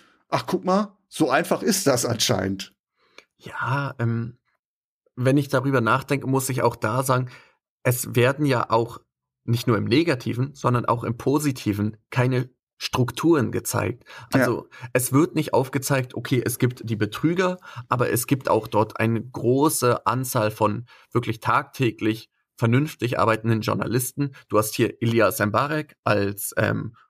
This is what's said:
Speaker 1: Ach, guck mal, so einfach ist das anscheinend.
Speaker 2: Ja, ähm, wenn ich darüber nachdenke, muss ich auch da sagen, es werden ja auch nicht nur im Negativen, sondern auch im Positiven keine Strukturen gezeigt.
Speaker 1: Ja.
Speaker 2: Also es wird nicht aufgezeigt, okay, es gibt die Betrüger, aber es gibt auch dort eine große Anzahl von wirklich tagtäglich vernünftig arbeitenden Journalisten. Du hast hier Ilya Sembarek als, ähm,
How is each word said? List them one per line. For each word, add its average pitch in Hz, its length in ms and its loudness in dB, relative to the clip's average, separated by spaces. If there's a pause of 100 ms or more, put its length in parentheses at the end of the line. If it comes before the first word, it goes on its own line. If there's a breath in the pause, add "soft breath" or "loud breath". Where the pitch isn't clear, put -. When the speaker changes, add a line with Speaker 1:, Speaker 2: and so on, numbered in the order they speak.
(280 soft breath)
Speaker 1:
Ach, 143 180 -2
guck - 180 -2
mal, 196 320 0 (120)
so 151 220 0
einfach 165 320 2
ist - 240 0
das 127 180 2
anscheinend. 98 680 -2 (640 soft breath)
Speaker 2:
Ja, 139 600 -6
ähm, 117 380 -4 (800)
wenn 131 200 2
ich 143 120 0
darüber 135 320 0
nachdenke, 135 460 0
muss 131 220 0
ich 131 140 -2
auch 120 140 2
da 117 260 -2
sagen, 127 260 0 (540 loud breath)
es 120 320 -2
werden 139 320 2
ja 123 240 0
auch 117 280 0 (460)
nicht 117 220 -2
nur 117 100 4
im 104 80 0
Negativen, 127 720 0
sondern 123 320 0
auch 120 160 0
im 117 160 -4
Positiven 123 800 0 (140)
keine 127 380 0 (300)
Strukturen 127 720 0
gezeigt. 104 540 -4 (280 loud breath)
Speaker 1:
Ja. 131 80 4
Speaker 2:
Also 120 280 0 (240 loud breath)
es 123 200 0
wird 156 220 2
nicht - 180 -2
aufgezeigt, 131 600 -2
okay, 123 300 -2
es 123 160 -4
gibt 123 280 -2
die 113 80 -4
Betrüger, 175 600 0 (300 loud breath)
aber 123 220 0
es 123 180 0
gibt - 200 0
auch - 200 2
dort 107 320 0
eine 113 220 0
große 127 840 2
Anzahl 120 460 0
von 110 340 -2 (240 soft breath)
wirklich 110 300 -2
tagtäglich 113 880 -2 (260)
vernünftig 120 600 0
arbeitenden 110 440 2
Journalisten. 117 680 -2 (180 loud breath)
Du 104 100 2
hast 107 180 0
hier - 260 0
Ilya 113 300 4
Sembarek 139 720 -2
als, 101 520 -2
ähm, 107 380 -2 (160 soft breath)